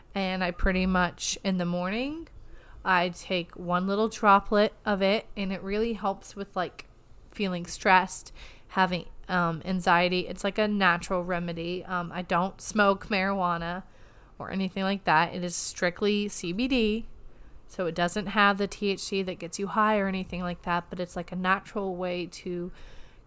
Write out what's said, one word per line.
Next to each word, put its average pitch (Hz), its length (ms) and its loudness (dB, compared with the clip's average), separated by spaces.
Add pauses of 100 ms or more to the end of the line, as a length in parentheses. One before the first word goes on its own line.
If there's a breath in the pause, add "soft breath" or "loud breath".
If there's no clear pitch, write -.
(160 loud breath)
and 185 280 -2
I 180 80 0
pretty 185 340 2
much, 180 580 0
in 190 140 2
the 180 80 0
morning, 220 640 -2 (580 loud breath)
I 180 240 4
take 175 460 -4
one 180 320 0
little 202 200 2
droplet 208 680 6 (120)
of 202 160 2
it, 196 240 4 (100)
and 196 160 -4
it 190 100 -4
really 214 320 -2
helps 202 420 -4
with, 196 200 -10
like, 180 300 -6 (460)
feeling 180 340 -2
stressed, - 680 4 (380 loud breath)
having, 180 360 2 (220)
um, 170 380 0
anxiety. 180 640 4
It's, - 160 -8
like, 196 140 0
a 214 100 2
natural 185 560 2
remedy. 170 640 -4
Um, 175 280 -4
I 175 80 -6
don't 180 400 0
smoke 196 460 2
marijuana 185 760 0 (560 soft breath)
or 110 100 -8
anything 190 340 -2
like 196 200 -2
that. 170 300 4
It 180 100 -4
is 175 120 -4
strictly 208 720 0
C 180 260 -4
B 233 140 0
D, 226 400 2 (600 soft breath)
so - 180 -4
it 170 100 -2
doesn't 175 320 0
have 202 300 4
the 202 100 0
T 202 220 -2
H 190 120 -2
C 196 220 -2
that 180 160 -6
gets 170 200 -8
you 196 80 -4
high 214 300 2
or 196 100 2
anything 185 340 -4
like 175 220 -6
that, 175 260 0
but 185 100 -8
it's, 175 160 -4
like, 175 160 -8
a 180 40 -8
natural 190 600 -2
way 180 320 -4
to 175 440 -8 (560 loud breath)